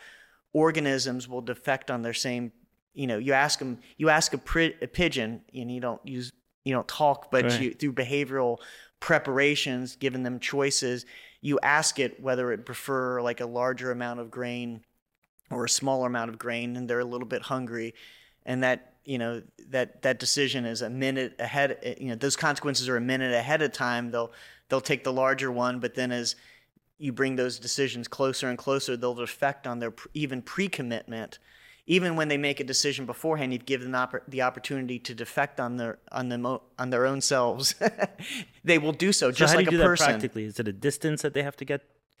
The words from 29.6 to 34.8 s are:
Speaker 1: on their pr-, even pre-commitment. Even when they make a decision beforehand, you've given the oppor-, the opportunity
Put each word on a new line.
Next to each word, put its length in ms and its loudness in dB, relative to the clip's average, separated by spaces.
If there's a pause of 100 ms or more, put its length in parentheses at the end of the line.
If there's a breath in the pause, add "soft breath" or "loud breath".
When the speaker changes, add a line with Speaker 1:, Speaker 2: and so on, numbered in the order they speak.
Speaker 1:
on 120 -6
their 120 -4
pr-, 220 -18
even 280 -4
pre-commitment. 1000 -6 (460 loud breath)
Even 300 4
when 140 2
they 80 2
make 240 0
a 20 -4
decision 420 0
beforehand, 460 -2
you've 140 -4
given 260 -2
the 60 0
oppor-, 320 -2
the 120 -2
opportunity 580 -2